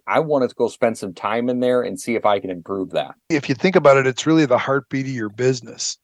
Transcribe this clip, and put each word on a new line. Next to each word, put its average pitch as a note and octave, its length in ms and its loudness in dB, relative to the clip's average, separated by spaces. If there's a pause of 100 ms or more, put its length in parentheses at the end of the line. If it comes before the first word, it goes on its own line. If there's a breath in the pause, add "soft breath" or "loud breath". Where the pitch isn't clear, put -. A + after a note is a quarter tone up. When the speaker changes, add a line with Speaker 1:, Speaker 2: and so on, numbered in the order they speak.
Speaker 1:
"I G#2 140 2
want C#3+ 280 0
to - 60 -16
go A#2 140 0
spend A2+ 280 -2
some G2 160 -10
time A2+ 360 -4
in B2 100 -2
there B2 240 2
and G2 160 -8
see A#2 160 -4
if A2 100 -2
I G#2 140 4
can F#2+ 120 -2
improve F2+ 400 -6
that." D2 260 -6 (140)
Speaker 2:
If D3 180 -2
you C3+ 80 -2
think F#3 180 0
about C#3+ 220 8
it, C3 100 2
it's C3 220 -2
really D#3+ 160 4
the A#2+ 140 2
heartbeat C3+ 480 -4
of C3+ 60 -6
your A2 180 -6
business. A#2+ 720 -4